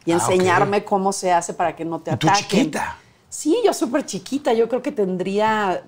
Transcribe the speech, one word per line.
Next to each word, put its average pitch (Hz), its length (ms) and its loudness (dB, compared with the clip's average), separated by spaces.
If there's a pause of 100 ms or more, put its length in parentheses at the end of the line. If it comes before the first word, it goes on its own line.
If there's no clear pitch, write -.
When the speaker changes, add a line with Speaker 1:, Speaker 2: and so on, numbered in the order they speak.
Speaker 1:
y 165 80 0
Speaker 2:
Ah, 170 40 4
ok. 175 140 2
Speaker 1:
enseñarme 185 540 2
cómo 196 280 0
se 185 200 0
hace 170 220 0
para 165 200 -2
que 165 100 -10
no 165 160 -6
te 160 120 -6
Speaker 2:
¿Y 151 40 -2
tú - 120 0
Speaker 1:
ataquen. 202 200 2
Speaker 2:
chiquita? 247 480 -2 (340)
Speaker 1:
Sí, 330 340 0
yo 370 100 4
súper 277 320 -2
chiquita. 254 480 -4
Yo 226 140 2
creo 247 140 -2
que 190 100 -4
tendría, 196 960 0